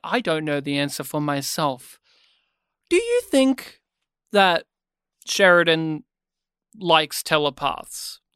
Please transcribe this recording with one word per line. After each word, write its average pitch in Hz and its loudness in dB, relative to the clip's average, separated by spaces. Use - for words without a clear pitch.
I 190 -2
don't 160 -4
know 147 -2
the 143 -4
answer 143 -4
for 151 -6
myself. 143 -4
Do 339 2
you 480 2
think - 0
that 190 2
Sheridan 165 2
likes 160 0
telepaths? - -4